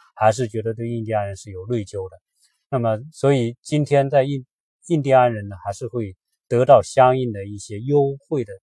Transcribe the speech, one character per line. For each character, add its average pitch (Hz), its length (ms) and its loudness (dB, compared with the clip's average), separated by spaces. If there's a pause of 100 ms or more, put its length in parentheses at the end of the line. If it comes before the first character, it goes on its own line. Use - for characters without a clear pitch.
(160)
还 110 160 2
是 117 160 -2
觉 110 140 -8
得 113 120 -4
对 117 160 -6
印 117 140 -6
第 110 100 -6
安 104 140 -2
人 98 80 -12
是 104 160 -16
有 92 160 -12
内 117 160 -4
疚 95 260 -10
的。 - 120 -20 (460)
那 135 120 -4
么 113 200 0 (140)
所 139 200 2
以 120 280 -2
今 151 240 -2
天 139 240 2
在 139 140 4
印-， 139 220 -6 (420)
印 160 160 0
第 135 100 0
安 123 200 6
人 101 140 -8
呢， 98 160 -12
还 104 80 -6
是 120 160 -10
会 107 300 -8 (300)
得 120 180 2
到 - 160 8
相 131 360 4
应 123 140 -4
的 101 140 -10
一 101 120 -12
些 101 220 -14
优 139 380 0 (100)
惠 139 160 -2
的 101 200 -14